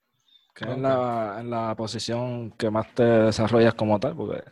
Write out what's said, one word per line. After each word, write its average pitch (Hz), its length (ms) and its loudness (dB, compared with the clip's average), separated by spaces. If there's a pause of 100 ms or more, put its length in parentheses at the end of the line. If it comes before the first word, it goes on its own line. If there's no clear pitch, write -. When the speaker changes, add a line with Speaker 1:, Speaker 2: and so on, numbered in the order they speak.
(520)
Speaker 1:
que - 120 -14
es 110 60 -6
Speaker 2:
Ok. 123 80 -6
Speaker 1:
la, 123 640 -2
en 120 100 -10
la 113 260 -4
posición 117 760 -6
que 113 180 -2
más 107 240 -2
te 120 100 4
desarrollas 113 720 4
como 107 260 0
tal, 151 160 -4
porque - 360 -8